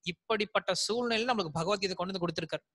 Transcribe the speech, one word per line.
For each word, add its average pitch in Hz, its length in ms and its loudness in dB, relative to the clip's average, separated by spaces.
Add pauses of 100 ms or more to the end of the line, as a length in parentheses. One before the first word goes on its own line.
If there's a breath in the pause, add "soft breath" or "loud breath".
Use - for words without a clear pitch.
இப்படிப்பட்ட 196 680 0
சூழ்நிலையில 233 600 0
நம்மளுக்கு 202 160 0
பகவத்கீதை 180 480 0
கொண்டு 185 220 -4
வந்து - 20 -2
கொடுத்திருக்காரு. 165 440 -4 (100)